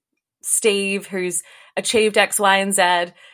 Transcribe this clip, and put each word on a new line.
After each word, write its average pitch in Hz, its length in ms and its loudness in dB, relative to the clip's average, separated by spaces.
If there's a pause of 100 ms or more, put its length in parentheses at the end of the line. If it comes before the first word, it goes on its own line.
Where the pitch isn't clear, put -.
(420)
Steve, 196 680 -2
who's 180 360 -6 (320)
achieved 214 420 0
X, 202 220 0
Y, 196 200 6
and 196 140 -2
Z." 180 380 0 (220)